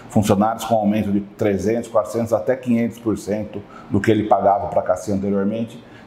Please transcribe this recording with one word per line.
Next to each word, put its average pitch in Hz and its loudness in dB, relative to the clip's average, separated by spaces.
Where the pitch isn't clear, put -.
Funcionários 107 2
com 117 0
aumento 104 0
de 101 0
trezentos, 107 -2
quatrocentos 113 -2
até 127 0
quinhentos 117 -2
por 104 -2
cento 101 -6
do 104 0
que 104 2
ele 107 2
pagava 98 4
pra 101 0
Caci 92 -2
anteriormente, 101 -2